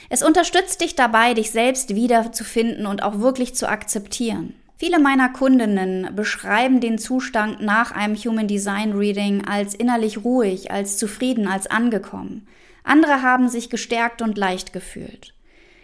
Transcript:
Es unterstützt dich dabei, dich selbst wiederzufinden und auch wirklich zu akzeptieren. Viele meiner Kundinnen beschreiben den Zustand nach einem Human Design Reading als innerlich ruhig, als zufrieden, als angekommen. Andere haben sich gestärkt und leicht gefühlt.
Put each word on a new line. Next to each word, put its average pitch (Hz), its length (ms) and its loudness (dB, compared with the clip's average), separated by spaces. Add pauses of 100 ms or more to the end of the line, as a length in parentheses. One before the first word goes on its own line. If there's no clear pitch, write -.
(100)
Es - 140 0
unterstützt 349 580 2
dich - 140 -2
dabei, 233 400 4
dich 220 160 -2
selbst 233 440 0
wiederzufinden 226 880 0
und 196 160 -6
auch 208 180 -2
wirklich 247 360 0
zu - 140 -2
akzeptieren. - 880 -6 (200)
Viele 339 240 0
meiner 269 300 4
Kundinnen 202 840 2
beschreiben 220 640 0
den 226 160 0
Zustand 226 640 -4
nach 214 300 2
einem 214 240 -2
Human 220 340 -2
Design 202 420 -2
Reading 202 540 0
als 202 300 -2
innerlich 226 500 0
ruhig, 214 460 0
als 196 260 -4
zufrieden, 226 500 -2
als 190 200 -4
angekommen. 214 760 -2 (380)
Andere 294 380 6
haben 254 260 4
sich 240 220 -4
gestärkt 233 520 -2
und 214 160 -2
leicht 185 360 -2
gefühlt. - 600 -14 (500)